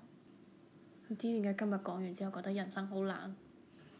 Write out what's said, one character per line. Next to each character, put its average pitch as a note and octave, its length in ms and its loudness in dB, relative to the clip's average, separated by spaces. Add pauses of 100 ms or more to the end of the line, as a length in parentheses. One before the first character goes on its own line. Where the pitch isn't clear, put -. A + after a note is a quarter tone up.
(1080)
唔 A3 80 -2
知 A3+ 160 2
點 A3 120 4
解 G3+ 100 4
今 G#3 160 2
日 G3+ 60 4
講 G3 180 0
完 F#3 200 -2
之 G3 120 -2
後 F#3+ 60 -2
覺 F3+ 100 -4
得 G3 100 0
人 G3 180 0
生 G3 180 -2
好 G3 180 0
難， F#3+ 300 -2 (640)